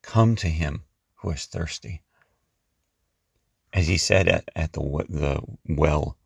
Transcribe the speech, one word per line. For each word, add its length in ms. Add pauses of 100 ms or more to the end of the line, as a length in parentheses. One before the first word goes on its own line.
Come 360
to 120
him 360 (320)
who 140
is 140
thirsty. 580 (1700)
As 140
he 120
said 300
at, 280
at 160
the 80
w-, 280
the 320 (280)
well 580